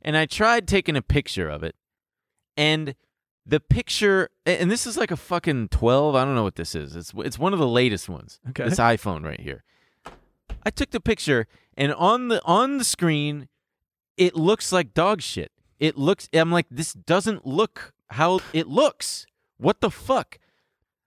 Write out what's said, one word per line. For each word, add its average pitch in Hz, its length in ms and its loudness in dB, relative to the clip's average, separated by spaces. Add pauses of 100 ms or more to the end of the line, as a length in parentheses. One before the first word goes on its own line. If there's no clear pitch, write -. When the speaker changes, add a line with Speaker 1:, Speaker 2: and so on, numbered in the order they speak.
Speaker 1:
And 151 140 -2
I 156 120 2
tried 226 380 0
taking 180 300 0
a 131 60 0
picture 98 480 -2
of 76 120 -8
it. 80 140 -8 (800)
And 151 400 0 (500)
the 151 140 0
picture, 196 720 0 (160)
a-, 180 160 0
and 180 100 2
this 240 160 -2
is 226 80 -8
like 339 160 -2
a 160 60 -4
fucking 143 520 -2
twelve, 135 460 4
I 127 80 4
don't 139 120 0
know 113 80 2
what 98 120 -2
this 82 180 -8
is. 73 220 -10
It's, 85 220 -14
it's - 200 -8
one 170 140 0
of 190 80 -2
the 143 80 4
latest 120 400 2
ones. - 320 -14 (120)
Speaker 2:
Okay. 135 180 -8
Speaker 1:
This 185 100 0
iPhone 104 460 0
right 76 160 -10
here. 69 220 -12 (1000)
I 214 60 -4
took - 220 -6
the 240 100 -4
picture, 135 460 0 (280)
and 143 180 0
on 233 360 2
the, 220 160 0
on 247 320 2
the 254 80 -2
screen, 147 640 -2 (640)
it 180 200 2
looks 170 360 2
like 175 220 0
dog 180 280 2
shit. - 300 -8 (280)
It 156 180 2
looks, 156 360 0
I'm 165 180 4
like, 175 200 2
"This 147 220 -8
doesn't 190 520 -2
look 160 480 -2 (180)
how 170 280 2 (140)
it 160 140 0
looks. - 580 0 (320)
What - 240 0
the 156 100 0
fuck?" - 460 -4 (680)